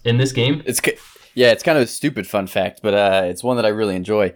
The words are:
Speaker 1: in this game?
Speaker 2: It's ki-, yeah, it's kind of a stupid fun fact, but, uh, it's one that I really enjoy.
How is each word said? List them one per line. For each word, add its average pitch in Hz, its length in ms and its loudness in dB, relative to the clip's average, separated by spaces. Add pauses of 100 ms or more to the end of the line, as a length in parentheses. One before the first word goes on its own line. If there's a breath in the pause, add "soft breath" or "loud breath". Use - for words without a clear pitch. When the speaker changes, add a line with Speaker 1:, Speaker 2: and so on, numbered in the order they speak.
Speaker 1:
in 120 120 2
this 131 140 0
game? 139 340 0
Speaker 2:
It's 127 140 -4
ki-, - 180 -2 (360 loud breath)
yeah, 120 180 4
it's 107 120 -2
kind 160 140 2
of 127 60 4
a 110 40 0
stupid 127 380 -6
fun 98 220 -2
fact, 95 340 -4
but, 104 120 0
uh, 98 320 2
it's 90 180 -6
one 123 140 0
that 113 80 0
I 107 40 2
really 107 260 0
enjoy. 95 400 0